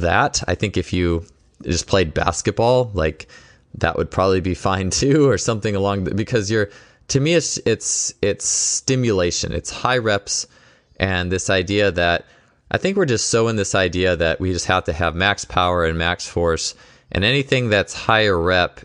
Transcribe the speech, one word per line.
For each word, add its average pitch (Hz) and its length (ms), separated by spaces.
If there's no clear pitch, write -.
that. 98 460
I 90 80
think 101 200
if 92 160
you 85 340
just 82 220
played 90 260
basketball, 110 840
like, 78 320
that 82 200
would 80 140
probably 95 320
be 87 140
fine 95 340
<laughs> - 120
too, 139 280
or 104 80
something 107 380
along 98 300
the, 90 100
because 104 340
you're, 107 200
to 139 100
me, 160 160
it's, - 320
it's, - 560
it's - 240
stimulation. 98 1040
It's 82 180
high 123 300
reps, 107 480
and 90 320
this 95 200
idea 98 400
that, 85 340
I 113 80
think 196 180
we're 190 80
just 120 220
so 113 200
in 113 100
this 98 180
idea 90 400
that 80 240
we 92 140
just 85 120
have 92 200
to - 80
have 82 200
max 98 320
power 90 400
and 82 140
max 85 260
force, 82 480
and 92 120
anything 131 460
that's 101 240
higher 107 460
rep 87 460